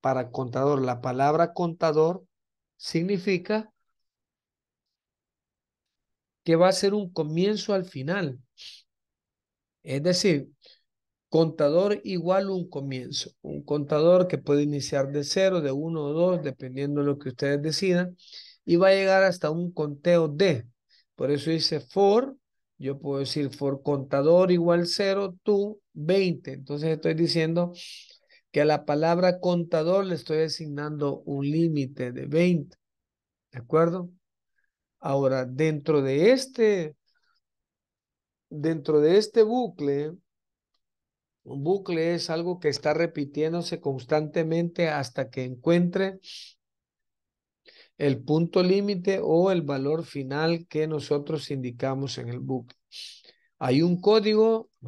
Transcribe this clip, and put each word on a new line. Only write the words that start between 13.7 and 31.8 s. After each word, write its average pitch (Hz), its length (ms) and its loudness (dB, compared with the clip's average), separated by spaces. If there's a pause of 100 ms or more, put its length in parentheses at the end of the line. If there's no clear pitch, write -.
que 170 100 -2
puede 147 260 2
iniciar 143 480 -2
de 143 120 -4
cero, 185 380 2
de 139 100 -2
uno 156 300 -4
o 143 100 -4
dos, 175 300 2
dependiendo 139 580 -6
de 143 60 0
lo 143 120 0
que 143 120 -8
ustedes 143 320 -2
decidan, 180 540 0 (480)
y 170 120 4
va 190 120 6
a 190 60 6
llegar 190 280 4
hasta 180 280 2
un 175 220 -4
conteo 160 560 2
de. 147 380 0 (480)
Por 131 160 -2
eso 147 200 0
dice 156 300 0
for, 214 560 2 (400)
yo 135 220 -6
puedo 139 220 -4
decir 139 340 -4
for 139 280 -4
contador 147 680 4
igual 175 360 4
cero, 190 560 -2
tú 208 380 0 (120)
veinte. 170 600 0
Entonces 147 380 -6
estoy 160 240 0
diciendo 165 580 2 (800)
que 147 100 2
a 147 40 4
la 147 200 2
palabra 170 560 2
contador 175 640 0
le 185 100 -4
estoy 156 280 -2
asignando 147 800 -4
un 143 280 -4
límite 143 640 -2